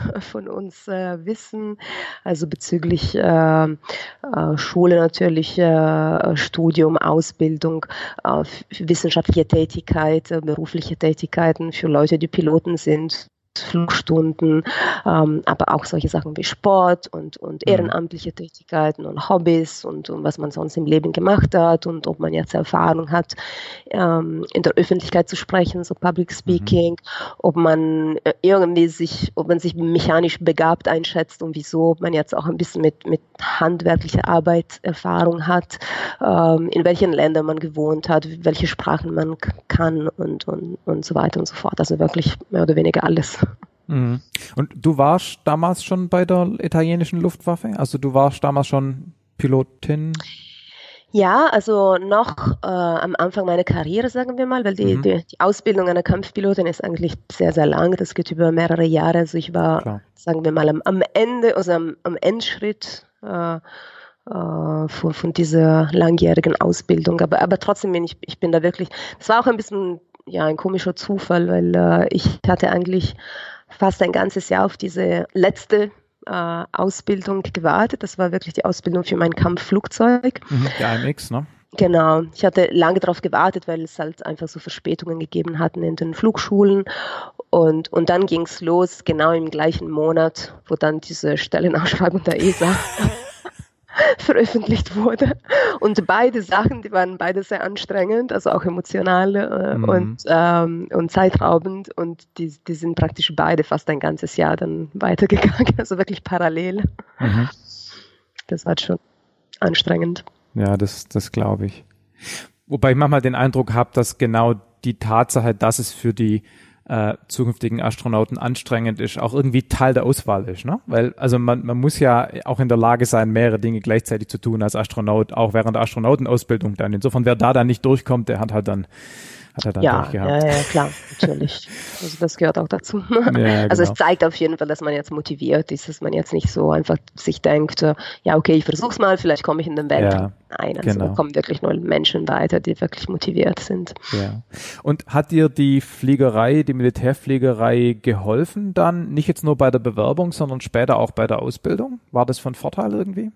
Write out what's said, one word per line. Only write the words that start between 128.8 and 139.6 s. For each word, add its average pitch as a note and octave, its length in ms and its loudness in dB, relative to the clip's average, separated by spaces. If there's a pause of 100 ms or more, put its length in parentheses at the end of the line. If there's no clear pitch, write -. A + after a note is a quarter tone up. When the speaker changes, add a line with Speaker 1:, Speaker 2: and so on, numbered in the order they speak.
Speaker 2:
hat - 100 -6
er G#2 80 -2
dann F#2+ 100 0
Speaker 1:
Ja, C3 200 4
Speaker 2:
Pech C#3+ 80 -8
gehabt. G#2+ 320 0
Speaker 1:
ja, D3+ 40 2 (100)
ja, D3 60 0
klar, D3 260 0 (200)
natürlich. D3 640 -2
Speaker 2:
<laughs> - 40 -16 (240)
Speaker 1:
Also D#3+ 160 -10
das E3 160 -2
gehört D#3+ 240 0
auch E3 80 -2
dazu. G3 420 -6
Speaker 2:
Ja, A#3 120 2 (480)
Speaker 1:
Also - 120 4
es E3+ 80 4
Speaker 2:
genau. - 40 -4
Speaker 1:
zeigt E3+ 320 2
auf E3 100 0
jeden D#3+ 220 0
Fall, D#3 100 -4
dass D3 140 -4
man D3+ 120 -2
jetzt D3 180 -6
motiviert D3 600 -2
ist, - 160 -8
dass D#3 140 -14
man - 100 -4
jetzt D#3 220 -2
nicht - 180 0
so - 200 2
einfach D#2 260 0 (180)
sich - 260 -4
denkt, D3+ 420 0
äh, D3+ 120 2 (280)
ja, D#3 120 4
okay, D#3 160 4
ich D#3+ 140 4
versuch's F3 340 -4
mal, F#3+ 180 4
vielleicht D#3 260 0
komme D#3+ 180 -2